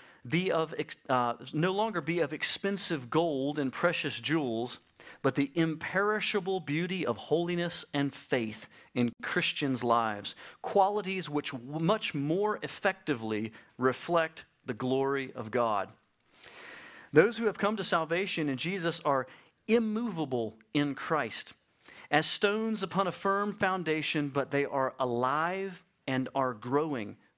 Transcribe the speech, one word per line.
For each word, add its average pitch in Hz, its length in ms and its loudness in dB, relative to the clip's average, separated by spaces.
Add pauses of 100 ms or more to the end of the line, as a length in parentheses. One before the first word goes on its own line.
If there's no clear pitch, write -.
(280)
be 175 220 0
of 160 260 0
ex-, - 200 -6 (120)
uh, 123 260 2 (180)
no 165 200 2
longer 202 280 -2
be 165 200 -2
of 151 120 0
expensive 156 800 -4
gold 147 480 2
and 131 140 0
precious 160 460 0
jewels, 123 600 -2 (420)
but 131 140 2
the 143 200 2
imperishable 190 1080 0
beauty 170 460 -2
of 110 100 0
holiness 170 760 -2
and 143 220 0
faith 113 540 -2 (260)
in 120 260 2
Christians' 135 640 -2
lives, 113 520 0 (280)
qualities 190 640 2
which 147 220 -2
w-, 139 300 -6
much 208 340 2
more 180 480 0
effectively 113 920 -2 (260)
reflect 160 640 0 (200)
the 127 100 -4
glory 131 580 0
of 110 180 -10
God." 107 380 2 (1200)
Those 202 240 6
who 226 100 0
have 196 120 -2
come 214 180 0
to 190 80 -4
salvation 165 640 0
in 135 80 -2
Jesus 165 480 -2
are 135 220 2 (400)
immovable 208 920 0 (160)
in 143 220 2
Christ, - 580 -4 (600)
as 156 140 6
stones 214 580 0
upon 185 240 2
a 160 40 -2
firm 202 420 0
foundation, 160 760 0
but 135 240 -2
they 143 120 2
are 131 360 0
alive 156 840 0 (220)
and 131 260 -2
are 131 220 0
growing, 123 640 -2 (220)